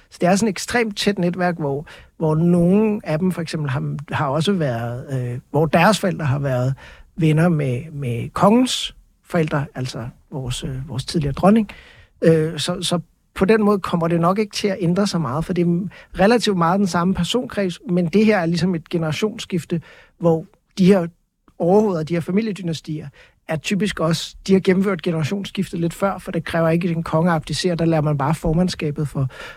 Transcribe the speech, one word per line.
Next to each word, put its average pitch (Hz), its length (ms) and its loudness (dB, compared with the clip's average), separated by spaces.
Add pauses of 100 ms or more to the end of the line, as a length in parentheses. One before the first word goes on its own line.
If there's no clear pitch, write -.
(100)
Så - 100 -16
det 175 80 4
er 196 80 4
sådan 214 120 2
et 196 40 0
ekstremt 226 440 -2
tæt 202 220 -2
netværk, 180 400 0
hvor, 143 280 -4 (300)
hvor 156 180 0
nogle 180 720 4
af 156 140 -2
dem 185 140 0
for 170 100 -6
eksempel 156 280 -4
har, 147 260 -4 (140)
har 156 160 -2
også 151 260 0
været, 123 800 -4
øh, 123 80 -8 (100)
hvor 156 160 2
deres 180 340 4
forældre 165 260 -2
har 139 120 0
været 131 360 0 (420)
venner 160 320 4
med, 139 340 0 (100)
med 123 360 -4
kongens - 680 2 (280)
forældre, 156 500 -2
altså 127 340 -8 (220)
vores, 131 340 -6
øh, 131 240 -8
vores 127 160 -6
tidligere 143 280 -2
dronning. 208 360 4 (540)
Øh, 160 360 4
så, 180 240 -4
så 170 180 -2 (340)
på 190 100 0
den 220 180 4
måde 202 160 4
kommer 170 300 -2
det 170 120 0
nok 185 180 2
ikke 214 160 -4
til - 140 -2
at 190 120 -4
ændre 180 260 2
så 180 120 -2
meget, 147 260 -4
for - 80 -6
det 175 100 0
er 175 260 0 (300)
relativt 208 380 4
meget 170 220 2
den 202 80 2
samme 175 280 0
personkreds, 196 720 -4
men 180 180 0
det 202 180 2
her 214 140 4
er 165 80 -2
ligesom 175 280 0
et 160 140 -8
generationsskifte, 165 920 -4 (380)
hvor 165 260 2 (340)
de 185 80 6
her 185 200 6 (520)
overhoveder, 185 440 2
de 156 120 -6
her 170 60 0
familiedynastier, 170 880 -4 (400)
er 160 80 -2
typisk 190 440 -2
også, 160 360 -2 (100)
de 190 60 2
har 190 80 6
gennemført 190 420 2
generationsskiftet 180 800 -4
lidt 165 140 -2
før, - 240 -2
for - 140 -10
det 165 120 -4
kræver 165 240 0
ikke, 170 200 2
at 165 80 -2
en 165 60 -2
konge 165 300 2
abdicerer, 165 420 -2
der 165 100 0
lader 165 180 2
man 147 160 0
bare 139 160 0
formandskabet 156 720 -2
for, 135 200 -2 (280)